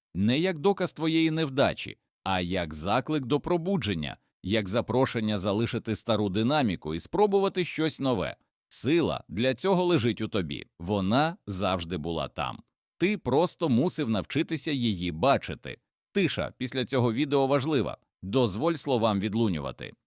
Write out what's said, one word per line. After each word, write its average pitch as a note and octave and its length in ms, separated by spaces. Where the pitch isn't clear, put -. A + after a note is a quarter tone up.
Не A2 240
як F3 200
доказ F#3+ 340
твоєї D#3+ 380
невдачі, C3+ 680
а F#2+ 160
як F2 340
заклик B2 500
до B2+ 160
пробудження, G#2+ 760
як G2+ 260
запрошення A2 720
залишити G#2+ 560
стару G#2 340
динаміку G#2+ 680
і E2 60
спробувати G3 640
щось D#3 360
нове. A2+ 360
Сила A#2+ 600
для A#2+ 260
цього F#3 300
лежить A#2+ 360
у A2 80
тобі, C#2+ 380
вона G#2 580
завжди F#2 500
була D2+ 320
там. B1+ 340
Ти G3+ 200
просто D#3 500
мусив C3+ 420
навчитися D3 600
її G2+ 400
бачити. D#2+ 680
Тиша - 460
після B2+ 260
цього A#2+ 280
відео C#3 340
важлива. C3+ 520
Дозволь A#2 520
словам A2+ 460
відлунювати. F#2 720